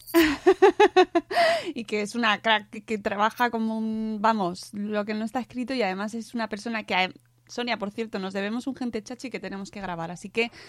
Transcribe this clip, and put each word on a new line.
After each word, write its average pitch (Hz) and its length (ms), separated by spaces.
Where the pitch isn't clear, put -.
<laughs> 359 1600
Y 233 80
que 208 180
es 208 140
una 214 260
crack 214 280
que, 220 140
que 220 140
trabaja 214 540
como 220 260
un, 220 440
vamos, 202 520
lo 208 320
que 214 80
no 214 120
está 247 160
escrito, 247 320
y 247 100
además 196 300
es 226 200
una 226 140
persona 214 360
que 202 120
a-, 185 160
Sonia, 240 300
por 208 140
cierto, 220 260
nos 190 160
debemos 208 320
un 262 100
Gente 233 280
Chachi 247 260
que 214 120
tenemos 196 300
que 202 100
grabar, 170 280
así 180 200
que 226 220